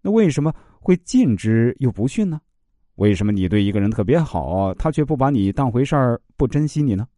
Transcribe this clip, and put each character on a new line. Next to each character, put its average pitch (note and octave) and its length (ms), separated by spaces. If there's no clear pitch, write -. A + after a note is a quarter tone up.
那 F#3+ 80
为 G#3+ 180
什 D3 160
么 D#3 80
会 F3+ 180
近 F3 400
之 A2+ 420
又 B2+ 120
不 G#2 160
逊 G#3 200
呢？ D#3 140
为 G#2 180
什 F#2+ 100
么 G#2 80
你 F#2+ 160
对 G#2 140
一 G2+ 100
个 G#2 80
人 G2+ 120
特 A2+ 120
别 B2+ 160
好， F#2 540
他 - 160
却 D3+ 160
不 D3 100
把 C3+ 140
你 G2+ 220
当 C3 200
回 B2 140
事 D#3+ 100
儿， B2+ 240
不 C#3 100
珍 D3 200
惜 D3+ 140
你 C3 140
呢？ G#2 120